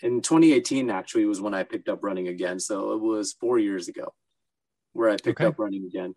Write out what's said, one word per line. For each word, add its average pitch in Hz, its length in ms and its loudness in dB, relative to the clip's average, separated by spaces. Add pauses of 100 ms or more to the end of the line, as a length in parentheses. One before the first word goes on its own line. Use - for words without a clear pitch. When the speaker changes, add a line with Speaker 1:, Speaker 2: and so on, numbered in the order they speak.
Speaker 1:
in 120 200 0
twenty 160 320 6
eighteen 131 380 2
actually 95 340 0
was 104 160 0
when 101 140 -4
I 95 100 -2
picked - 240 -8
up 95 160 -4
running 92 240 -4
again. 90 320 -4
So 104 320 -4
it 110 80 -2
was 107 320 -2
four 120 260 0
years 95 300 -2
ago - 260 -12 (800)
where 113 160 2
I 104 80 4
picked - 240 -2
Speaker 2:
Okay. 170 60 2
Speaker 1:
up 156 120 0
running 98 280 -4
again. 92 300 -8